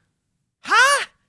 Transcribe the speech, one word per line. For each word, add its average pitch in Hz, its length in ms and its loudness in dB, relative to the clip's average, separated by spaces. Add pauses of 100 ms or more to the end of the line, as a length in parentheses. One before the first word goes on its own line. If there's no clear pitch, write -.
(640)
Hæ? 415 180 0 (460)